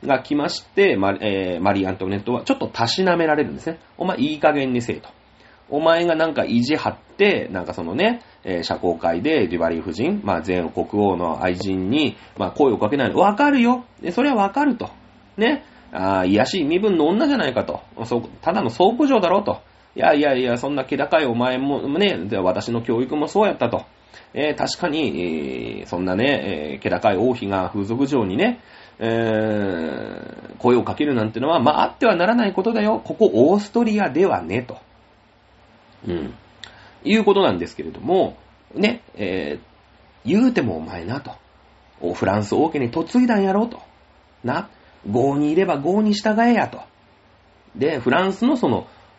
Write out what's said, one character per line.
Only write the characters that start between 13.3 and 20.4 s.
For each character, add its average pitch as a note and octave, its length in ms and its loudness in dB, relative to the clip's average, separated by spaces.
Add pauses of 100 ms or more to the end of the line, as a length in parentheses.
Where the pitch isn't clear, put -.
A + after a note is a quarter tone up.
か C#4+ 160 2
る C#4 100 4
よ。 A#3+ 260 0 (140)
え、 F3+ 120 -6
そ A#3+ 100 0
れ C#4+ 80 2
は B3+ 60 0
わ G3 140 2
か C#4+ 140 0
る C4+ 120 2
と。 - 120 -8 (480)
ね。 A#3+ 280 0 (260)
あ F#2+ 300 0
あ、 F2+ 60 2
卑 G#2 200 4
し F#3+ 140 -2
い D3+ 40 0
身 D#3+ 140 2
分 G3+ 180 2
の D3+ 120 4
女 A3 180 2
じ C#4+ 80 2
ゃ - 20 2
な E3+ 120 0
い B2+ 40 -2
か G#2+ 120 0
と。 - 160 -8 (240)
そ A#2+ 140 -2
う、 A2 40 -4 (180)
た E3+ 120 -2
だ G#3 100 0
の B2+ 80 -2
倉 F#3 220 4
庫 C4+ 160 2
嬢 C4 100 4
だ F3+ 100 2
ろ F#3+ 120 2
う G#3 40 -4
と。 - 180 -4 (340)
い - 20 -10
や D3+ 160 4
い C#3+ 60 2
や C#3+ 160 2
い B2+ 80 0